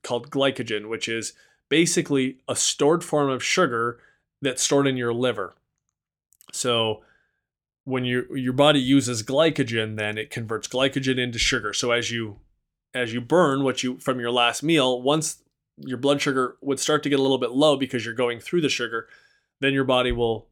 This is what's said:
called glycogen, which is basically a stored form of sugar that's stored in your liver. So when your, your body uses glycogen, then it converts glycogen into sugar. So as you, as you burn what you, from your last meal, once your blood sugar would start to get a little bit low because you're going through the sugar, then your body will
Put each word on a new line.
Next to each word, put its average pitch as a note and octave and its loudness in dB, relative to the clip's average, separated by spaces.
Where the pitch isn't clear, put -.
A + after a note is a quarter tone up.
called B2+ -6
glycogen, B2 -2
which A2 -6
is A2+ -6
basically C#3+ 0
a B2 -4
stored E3 2
form D3 0
of C3 -4
sugar A#2+ 0
that's C3 -2
stored C#3 2
in C3+ 0
your A#2+ -2
liver. A2+ -2
So A2+ 0
when B2+ -4
your, B2 -2
your B2+ -2
body C#3+ 6
uses B2 2
glycogen, A#2+ 0
then G#2+ -4
it A2 -8
converts A2 -6
glycogen C3 0
into A#2+ -4
sugar. G#2+ -2
So B2 -2
as A#2 0
you, A2 -6
as A#2+ -4
you A#2+ -4
burn C#3 2
what B2+ 0
you, B2+ -4
from B2+ -2
your A#2+ -2
last A#2+ 2
meal, C3 2
once D3+ 0
your B2 -10
blood C#3 2
sugar C3 -2
would C3+ -4
start D3+ 0
to D3 -2
get C#3 2
a - 2
little C3+ 4
bit B2 -2
low C#3+ 4
because B2+ -4
you're A2+ -10
going A#2+ -2
through E3+ -2
the C#3+ 0
sugar, A#2 -4
then C#3 2
your C3+ 0
body B2+ 2
will A#2 -2